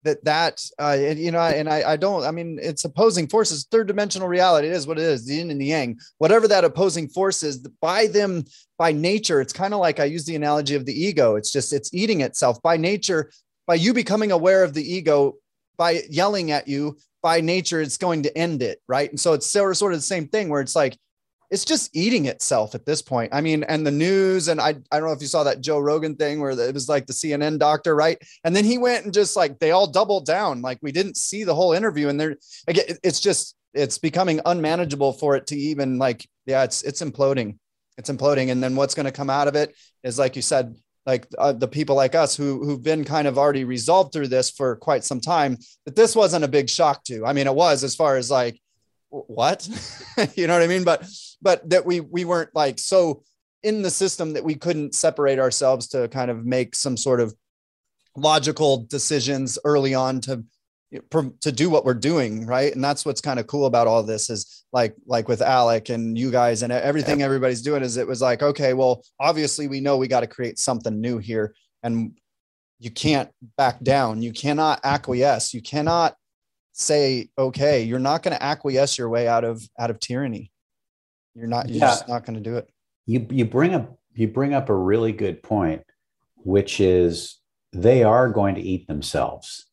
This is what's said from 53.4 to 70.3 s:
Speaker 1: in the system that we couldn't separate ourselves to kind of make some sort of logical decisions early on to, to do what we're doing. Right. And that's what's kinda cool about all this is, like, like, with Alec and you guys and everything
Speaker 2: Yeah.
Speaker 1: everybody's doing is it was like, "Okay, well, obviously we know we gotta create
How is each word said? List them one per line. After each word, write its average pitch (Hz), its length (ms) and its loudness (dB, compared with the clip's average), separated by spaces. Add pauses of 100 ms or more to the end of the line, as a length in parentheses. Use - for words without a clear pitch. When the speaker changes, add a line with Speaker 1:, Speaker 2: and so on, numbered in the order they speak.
Speaker 1:
in 214 180 0
the 185 100 -2
system 170 440 -2
that 135 100 -4
we 156 100 -2
couldn't 151 400 -4
separate 143 440 2
ourselves 131 500 0
to 127 200 -2
kind 123 220 -4
of 117 140 -8
make 127 320 -2
some 127 220 -2
sort 127 200 2
of 113 160 0 (800)
logical 147 760 2
decisions 135 760 -2
early 139 300 2
on 131 260 0
to, 120 240 -8 (960)
to 156 100 -2
do 143 200 0
what 151 160 4
we're 127 80 4
doing. 117 500 0
Right. 131 300 0
And 131 100 -2
that's 143 220 -2
what's 139 160 -4
kinda 131 220 -4
cool 143 200 -2
about 120 220 4
all 113 160 4
this 107 260 -4
is, - 420 -10
like, 117 240 0 (120)
like, 117 220 -2
with 113 120 0
Alec 117 480 2
and 113 280 -4
you 127 140 -2
guys 120 320 2
and 120 100 -4
everything 143 480 0
Speaker 2:
Yeah. 139 40 0
Speaker 1:
everybody's 127 380 0
doing 143 200 -2
is 120 140 -4
it 123 100 -2
was 123 140 -6
like, 123 220 0
"Okay, 143 320 2
well, 127 280 2 (160)
obviously 151 480 0
we 135 140 -6
know 139 160 2
we 131 120 -2
gotta 120 180 2
create 117 320 -8